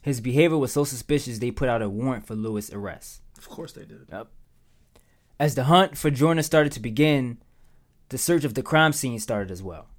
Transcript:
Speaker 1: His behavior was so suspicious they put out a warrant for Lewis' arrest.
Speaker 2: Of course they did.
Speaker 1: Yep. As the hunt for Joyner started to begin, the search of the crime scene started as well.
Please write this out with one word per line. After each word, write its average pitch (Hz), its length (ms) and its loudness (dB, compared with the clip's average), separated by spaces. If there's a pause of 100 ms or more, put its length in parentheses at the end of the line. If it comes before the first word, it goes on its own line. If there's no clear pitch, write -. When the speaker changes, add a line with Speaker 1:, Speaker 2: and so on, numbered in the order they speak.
Speaker 1:
His 131 180 -4
behavior 151 360 2
was 131 140 0
so 143 120 0
suspicious 127 560 -4
they 123 120 -4
put 127 180 -2
out 117 120 0
a 104 80 -4
warrant 117 380 -4
for 113 80 -8
Lewis' 107 360 -6
arrest. 98 500 -14 (160)
Speaker 2:
Of - 120 -20
course - 220 -14
they - 140 -20
did. - 260 -20
Speaker 1:
Yep. 98 160 -14 (1120)
As 147 160 2
the 131 100 0
hunt 180 320 6
for 156 140 0
Joyner 156 320 2
started 151 300 4
to - 60 -12
begin, 123 580 0 (720)
the 135 80 -8
search 165 260 2
of 131 100 -2
the 131 100 -4
crime 156 300 4
scene 123 260 -4
started 101 320 -4
as 92 120 -10
well. 85 240 -14 (120)